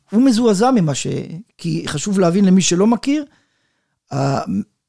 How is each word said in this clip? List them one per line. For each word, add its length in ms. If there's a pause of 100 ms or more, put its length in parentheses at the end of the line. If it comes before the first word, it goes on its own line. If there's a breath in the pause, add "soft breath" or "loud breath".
(100)
הוא 120
מזועזע 480
ממה 240
ש-, 120 (520)
כי 300
חשוב 300
להבין 260
למי 180
שלא 240
מכיר, 380 (880)
ה-, 300 (460)